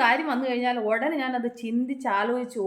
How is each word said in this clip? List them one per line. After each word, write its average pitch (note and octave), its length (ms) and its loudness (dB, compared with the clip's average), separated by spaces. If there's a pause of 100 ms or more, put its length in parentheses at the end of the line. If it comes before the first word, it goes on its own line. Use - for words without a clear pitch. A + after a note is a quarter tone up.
കാര്യം C4+ 300 4
വന്നു C4 180 0
കഴിഞ്ഞാൽ B3 280 0 (120)
ഉടനെ C#4 320 2
ഞാനത് B3 260 -2 (140)
ചിന്തിച്ച് B3 460 -2 (100)
ആലോചിച്ച് A#3+ 480 -2